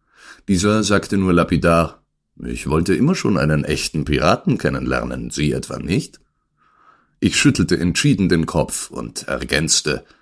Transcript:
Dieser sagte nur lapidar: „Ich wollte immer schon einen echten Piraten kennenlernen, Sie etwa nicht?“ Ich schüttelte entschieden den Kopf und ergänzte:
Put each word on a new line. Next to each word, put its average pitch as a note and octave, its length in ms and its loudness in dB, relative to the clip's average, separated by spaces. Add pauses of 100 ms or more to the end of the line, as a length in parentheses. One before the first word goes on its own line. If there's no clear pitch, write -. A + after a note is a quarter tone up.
(480)
Dieser G#2 360 2
sagte G2+ 340 0
nur F#2 160 2
lapidar: E2+ 680 2 (400)
„Ich A#1+ 260 -10
wollte D#2+ 280 2
immer D3 180 2
schon A2+ 240 0
einen D2 280 0
echten D2+ 400 -4
Piraten D#2+ 520 0
kennenlernen, B1 720 -4
Sie D2 220 -2
etwa B1 260 -6
nicht?“ D2+ 440 -4 (1000)
Ich - 180 0
schüttelte G2 400 2
entschieden F#2+ 520 2
den E2 160 2
Kopf - 440 -4
und - 380 -10
ergänzte: - 800 -2 (160)